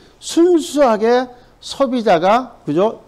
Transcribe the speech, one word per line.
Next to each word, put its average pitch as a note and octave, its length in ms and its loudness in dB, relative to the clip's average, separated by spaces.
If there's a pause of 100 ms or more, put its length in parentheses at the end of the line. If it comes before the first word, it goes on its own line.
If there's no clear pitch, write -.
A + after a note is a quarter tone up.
(200)
순수하게 B3+ 1080 0 (340)
소비자가, A3+ 1040 -2
그죠? F#3 420 -2